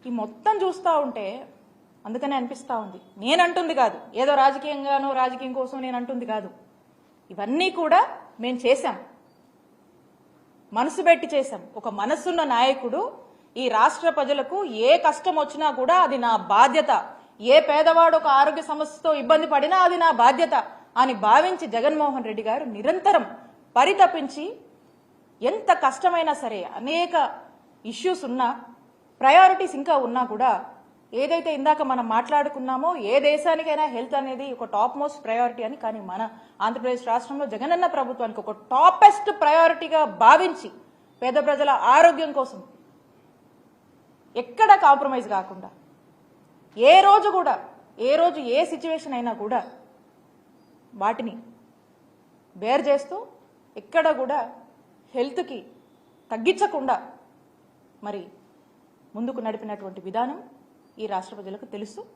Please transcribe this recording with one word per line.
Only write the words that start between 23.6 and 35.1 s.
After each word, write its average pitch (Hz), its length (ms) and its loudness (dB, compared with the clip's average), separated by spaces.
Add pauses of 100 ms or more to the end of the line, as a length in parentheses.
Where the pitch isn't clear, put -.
పరితపించి 339 680 2 (1080)
ఎంత 403 200 -4 (140)
కష్టమైనా 320 480 0 (100)
సరే, 220 160 -8 (200)
అనేక 339 360 -4 (800)
ఇష్యూస్ 359 360 -4
ఉన్నా, 247 180 -2 (760)
ప్రయారిటీస్ 370 580 6
ఇంకా 311 140 0 (120)
ఉన్నా 240 160 -4 (100)
కూడా 233 180 0 (720)
ఏదైతే 330 360 -2
ఇందాక 302 320 0
మనం 247 240 -4
మాట్లాడుకున్నామో 277 760 -2 (200)
ఏ 247 40 0 (160)
దేశానికైనా 311 640 -2
హెల్త్ 254 260 -6
అనేది 262 260 -10 (100)
ఒక 240 200 -12
టాప్ 247 240 -2
మోస్ట్ 294 260 -6